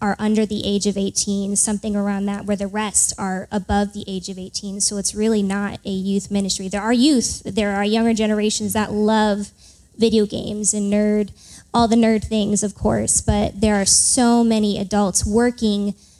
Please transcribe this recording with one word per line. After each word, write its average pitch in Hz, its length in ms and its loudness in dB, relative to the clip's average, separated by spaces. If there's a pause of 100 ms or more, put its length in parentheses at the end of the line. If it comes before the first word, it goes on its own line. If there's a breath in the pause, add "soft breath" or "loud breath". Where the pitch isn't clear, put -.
are 202 160 0
under 214 260 2
the 208 220 -6
age 202 200 0
of 196 100 0
eighteen, 202 600 -2
something 208 380 -2
around 202 300 -2
that, 202 220 -4
where 202 100 0
the 196 100 -6
rest 208 520 -2
are 190 340 -4
above 202 400 0
the 202 140 -10
age 190 240 -8
of 185 80 -12
eighteen. 196 420 -10
So 208 160 -2
it's 196 180 -4
really 214 280 2
not 196 420 -2
a 202 60 -6
youth 196 400 -2
ministry. 196 380 -2
There 202 120 -4
are 220 120 0
youth, 254 520 2
there 202 320 -2
are 202 80 0
younger 226 300 2
generations 214 580 -2
that 214 200 -2
love 208 580 2 (460 soft breath)
video 220 300 4
games 214 480 -4
and 202 180 0
nerd, 208 380 2 (420 loud breath)
all 233 160 4
the 226 80 4
nerd 220 260 4
things, 208 400 -2
of 202 120 -4
course, 220 480 0
but 311 400 0
there 214 140 4
are 196 100 2
so 233 580 4
many 214 320 2
adults, 202 480 0
working, 208 720 0 (260 soft breath)